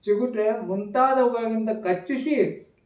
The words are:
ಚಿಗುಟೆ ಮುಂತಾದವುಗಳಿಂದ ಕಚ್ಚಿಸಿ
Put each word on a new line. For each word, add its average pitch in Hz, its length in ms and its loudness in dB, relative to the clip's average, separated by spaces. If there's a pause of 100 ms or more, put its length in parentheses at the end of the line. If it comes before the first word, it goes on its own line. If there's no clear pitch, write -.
ಚಿಗುಟೆ 220 540 0
ಮುಂತಾದವುಗಳಿಂದ 226 1080 0
ಕಚ್ಚಿಸಿ 254 680 -2 (500)